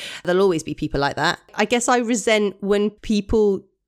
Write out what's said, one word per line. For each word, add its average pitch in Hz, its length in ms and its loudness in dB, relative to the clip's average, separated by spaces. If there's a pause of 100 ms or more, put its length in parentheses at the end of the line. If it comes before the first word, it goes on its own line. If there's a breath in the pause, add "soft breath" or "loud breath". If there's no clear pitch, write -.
(220 loud breath)
There'll 180 200 2
always 185 200 2
be - 120 -10
people 151 260 -4
like 139 160 -2
that. 160 240 -2 (160)
I 214 80 0
guess 240 240 0
I 247 100 4
resent 220 600 0
when 202 300 2
people 208 720 0 (240)